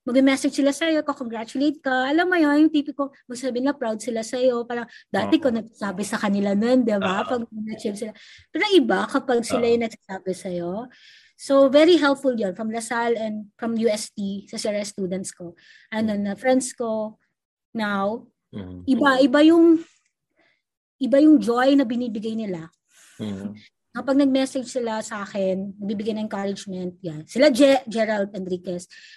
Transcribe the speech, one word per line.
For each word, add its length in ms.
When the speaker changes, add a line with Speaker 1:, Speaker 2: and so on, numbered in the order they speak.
Speaker 1:
mag-message 480
sila 240
sa'yo, 240
ko-congratulate 800
ka. 300
Alam 180
mo 80
yun, 320
yung 60
tipiko, 400
magsasabi 400
na 80
proud 300
sila 180
sa'yo. 480
Parang, 160
dati 320
Speaker 2:
Oo. 60
Speaker 1:
ko 20
nagsasabi 560
sa 160
kanila 320
nun, 320
di 140
ba? 240
Speaker 2:
Ah. 20
Speaker 1:
Pag 240
nag-achieve 480
sila. 160
Pero 120
iba 320
kapag 380
sila 180
Speaker 2:
Ah. 80
Speaker 1:
yung 160
nagsasabi 480
sa'yo. 360
So, 340
very 240
helpful 380
yun 180
from 220
Lasal 420
and 400
from 240
U 80
S 240
T, 380
sa 100
C 80
R 80
S 160
students 400
ko. 240
Ano, 240
Speaker 2:
Mm. 160
Speaker 1:
na 80
friends 400
ko 400
now. 560
Speaker 2:
Mm. 320
Speaker 1:
Iba, 260
iba 240
yung, 360
iba 200
yung 200
joy 320
na 160
binibigay 480
nila. 320
Speaker 2:
Mm. 360
Speaker 1:
Kapag 260
nag-message 580
sila 300
sa 240
akin, 500
nagbibigay 380
ng 160
encouragement, 720
yan. 240
Sila 240
Je-, 400
Gerald 400
Enriquez. 560